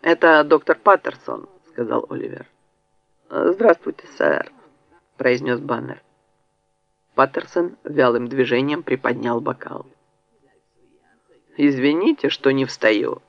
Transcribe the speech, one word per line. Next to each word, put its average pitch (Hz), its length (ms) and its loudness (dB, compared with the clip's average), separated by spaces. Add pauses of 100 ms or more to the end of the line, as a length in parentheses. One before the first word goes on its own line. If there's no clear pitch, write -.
"Это 165 420 4
доктор 151 340 2
Паттерсон", - 680 0 (220)
сказал 117 400 -4
Оливер. - 360 -12 (840)
"Здравствуйте, - 760 0 (120)
сэр", - 340 0 (640)
произнёс 123 440 -2
Баннер. 120 420 -8 (1120)
Паттерсон 170 720 -2
вялым 123 440 0
движением 131 540 0
приподнял 120 580 -4
бокал. - 460 -10 (1700)
"Извините, 143 720 0
что - 220 0
не 135 160 0
встаю. - 640 -2